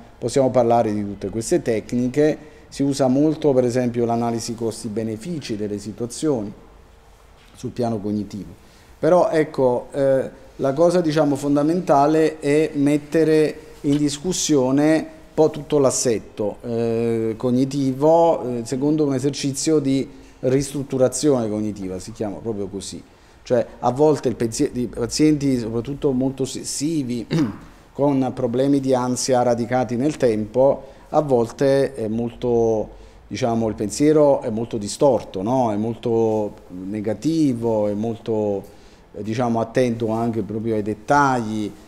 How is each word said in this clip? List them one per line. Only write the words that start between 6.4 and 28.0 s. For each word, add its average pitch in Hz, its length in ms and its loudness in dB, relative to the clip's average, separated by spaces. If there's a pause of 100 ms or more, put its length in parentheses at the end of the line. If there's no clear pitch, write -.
sul 120 160 -10
piano 117 280 -2
cognitivo. 101 540 -6 (480)
Però 170 300 4
ecco, 143 600 0
eh, 135 400 0 (260)
la 139 180 0
cosa, 170 260 4
diciamo, 151 340 2
fondamentale 151 1040 2
è 151 360 2
mettere 151 840 2 (220)
in 143 160 2
discussione 147 1000 2
un - 80 -2 (300)
po' 156 160 4
tutto 147 280 -2
l'assetto, 113 840 0
eh, 117 760 -2
cognitivo, 135 1200 2
eh, - 60 -4
secondo 147 420 0
un 139 80 0
esercizio 139 640 0
di 135 280 0 (340)
ristrutturazione 131 1080 0
cognitiva, 98 500 -4
si 107 140 -14
chiama 101 240 -8
proprio 101 320 -6
così. 90 340 -12 (400)
Cioè 120 240 0 (140)
a 185 100 0
volte 147 380 2
il 107 80 -2
pensiero, 117 380 -2
i 120 120 -4
pazienti 139 720 0
soprattutto 120 540 -4
molto 131 300 -2
ossessivi, 123 840 -4
<clears throat> - 640 -4
con 135 420 0